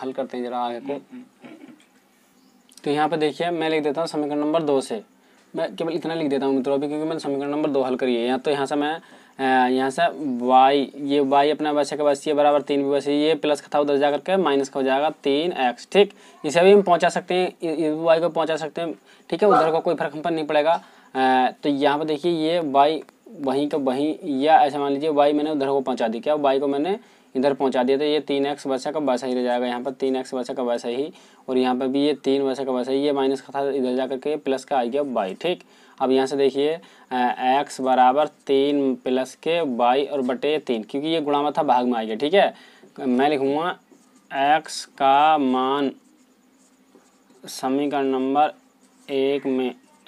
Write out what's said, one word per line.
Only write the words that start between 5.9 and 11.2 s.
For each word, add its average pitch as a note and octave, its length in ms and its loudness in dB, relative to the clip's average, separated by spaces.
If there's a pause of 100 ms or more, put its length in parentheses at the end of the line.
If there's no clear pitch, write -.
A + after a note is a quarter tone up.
इतना D#3+ 220 -4
लिख D#3+ 140 -2
देता C3+ 180 -2
हूँ C3+ 80 2
मित्रों C3+ 200 0
अभी, C#3+ 140 -2
क्योंकि D3+ 160 -4
मैंने D#3+ 160 -6
समीकरण C#3+ 300 -4
नंबर D3+ 200 -2
दो C#3 120 2
हल B2+ 140 -2
करी B2+ 200 0
है। A#2 100 -2
या B2+ 120 0
तो C#3 120 -4
यहाँ C#3+ 160 -2
से D3+ 80 -4
मैं, D3 200 -2 (440)
अ, C3 300 2
यहाँ C3 220 0
से E3+ 120 -2 (420)
वाई, C3 520 6
ये C#3+ 240 0